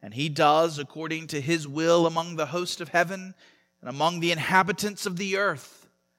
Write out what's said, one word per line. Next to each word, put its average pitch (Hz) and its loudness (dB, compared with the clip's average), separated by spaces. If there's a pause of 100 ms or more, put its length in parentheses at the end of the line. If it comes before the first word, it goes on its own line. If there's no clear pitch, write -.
And 107 -14
he 143 -4
does 156 4
according 160 -8
to 147 -4
his 151 0
will 165 4
among 165 -2
the 156 -2
host 175 -6
of 165 -10
heaven 185 0 (480)
and 120 -12
among 156 0
the 170 2
inhabitants 185 0
of 180 -6
the 190 -2
earth. 190 -4 (300)